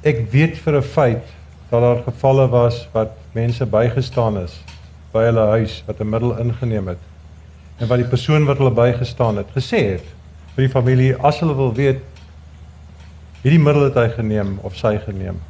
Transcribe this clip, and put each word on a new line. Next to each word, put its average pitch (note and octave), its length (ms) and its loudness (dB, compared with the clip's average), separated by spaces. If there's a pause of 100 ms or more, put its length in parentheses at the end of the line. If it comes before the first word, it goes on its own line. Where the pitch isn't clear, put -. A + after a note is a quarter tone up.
Ek A#2 280 0
weet D#3 260 2
vir D3 200 0
'n C3 40 2
feit - 440 0 (440)
dat A#2 120 2
daar A#2+ 220 2
gevalle C3+ 440 2
was A#2+ 460 0
wat A2 180 -2 (200)
mense A#2 340 -4
bygestaan A2+ 720 0
is F2+ 240 -10 (500)
by A2+ 120 2
hulle A2+ 240 2
huis, A2 400 -2
wat G#2+ 120 -10
'n G#2+ 100 -4
middel A2+ 280 -2
ingeneem A#2 500 -4
het, F2 120 -8 (800)
en A#2+ 80 -4
wat B2 100 2
die B2 100 0
persoon D3+ 380 0
wat C#3 120 0
hulle C3 140 2
bygestaan A#2+ 680 0
het, G2 180 -8
gesê C3+ 360 -2
het F2 140 -8 (500)
vir C3 120 0
die - 20 2
familie, C3 480 2
as D3 220 0
hulle D#3 160 -2
wil C3 180 -2
weet, C3+ 280 0 (1400)
hierdie D#3 160 6
middel D3 240 4
het C3+ 120 2
hy A#2+ 140 4
geneem G#2+ 540 -2
of F#2+ 120 -10
sy G#2+ 220 0
geneem. F#2+ 420 -8 (100)